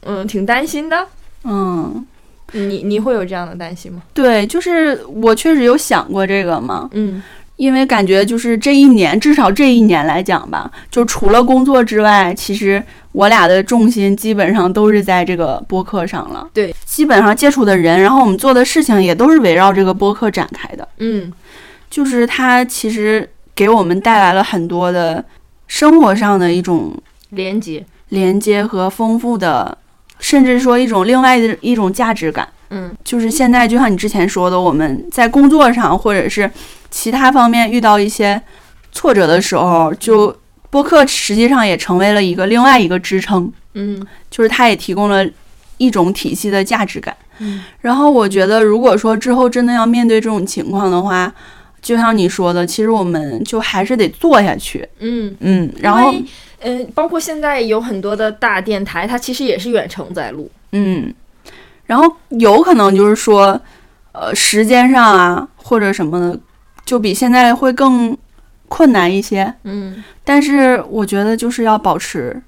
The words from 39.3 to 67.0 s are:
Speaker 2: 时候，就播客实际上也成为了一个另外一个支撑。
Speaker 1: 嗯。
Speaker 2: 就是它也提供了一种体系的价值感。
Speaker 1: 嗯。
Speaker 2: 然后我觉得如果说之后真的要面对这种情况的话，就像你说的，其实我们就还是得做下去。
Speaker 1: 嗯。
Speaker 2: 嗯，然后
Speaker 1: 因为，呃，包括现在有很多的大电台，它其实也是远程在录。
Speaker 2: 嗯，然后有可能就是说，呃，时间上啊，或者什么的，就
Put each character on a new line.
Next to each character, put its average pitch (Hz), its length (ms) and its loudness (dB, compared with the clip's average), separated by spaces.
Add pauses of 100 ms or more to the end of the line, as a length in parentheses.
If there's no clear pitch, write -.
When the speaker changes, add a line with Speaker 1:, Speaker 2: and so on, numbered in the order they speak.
Speaker 2:
时 190 160 -4
候， 165 440 0
就 214 360 2 (360)
播 277 100 2
客 294 240 4
实 - 300 -4
际 233 120 4
上 247 180 2
也 180 120 0
成 180 220 -2
为 202 140 2
了 208 100 2
一 180 100 0
个 185 140 -2
另 233 160 2
外 269 160 6
一 190 80 0
个 180 120 -2
支 185 220 -4
撑。 185 300 -2 (240)
Speaker 1:
嗯。 202 280 -8 (280)
Speaker 2:
就 - 120 0
是 220 60 4
它 240 180 2
也 208 80 2
提 - 160 -10
供 202 160 -2
了 196 160 2 (540)
一 247 140 2
种 185 200 0
体 - 220 -6
系 - 160 -6
的 196 140 0
价 220 200 -2
值 - 160 -10
感。 - 160 -12 (220)
Speaker 1:
嗯。 202 260 -10 (180)
Speaker 2:
然 240 140 -2
后 285 140 2
我 233 180 2
觉 196 180 0
得 214 180 2
如 214 160 2
果 240 180 4
说 220 180 0
之 240 200 -2
后 254 120 2
真 247 160 0
的 240 80 0
要 233 140 0
面 233 220 2
对 220 120 4
这 220 80 -6
种 214 160 -4
情 185 280 -8
况 196 180 -2
的 180 140 0
话， 185 280 -4 (480)
就 - 160 -4
像 226 200 0
你 190 120 2
说 180 240 -2
的， 175 140 -2
其 190 180 -6
实 220 60 -2
我 220 140 0
们 156 400 -6
就 220 160 -6
还 202 260 -4
是 254 100 -2
得 208 140 0
做 294 320 2
下 190 140 -2
去。 - 320 -12 (100)
Speaker 1:
嗯。 220 440 -8
Speaker 2:
嗯， 185 380 0
然 202 140 0
后 247 180 4
Speaker 1:
因 269 80 -4
为， 254 60 -10 (340)
呃， 247 260 -8 (100)
包 311 120 -2
括 330 120 -4
现 320 200 -10
在 294 220 -4
有 220 180 -2
很 233 220 -8
多 202 140 -6
的 214 160 -4
大 214 280 -2
电 202 240 -4
台， 180 240 -8
它 240 80 -6
其 240 160 -8
实 254 120 -6
也 226 140 -2
是 190 120 -10
远 220 180 -2
程 175 240 -14
在 156 200 -10
录。 147 180 -14 (220)
Speaker 2:
嗯， 190 420 -4 (720)
然 - 140 -2
后 339 120 4 (180)
有 226 320 4
可 359 120 4
能 202 200 4
就 196 140 4
是 214 80 4
说， 202 460 2 (500)
呃， - 240 -8
时 208 300 0
间 247 240 6
上 233 280 6
啊， 175 380 2
或 - 240 -2
者 202 140 0
什 190 120 -4
么 160 140 -4
的， 175 180 -4 (460)
就 247 160 -2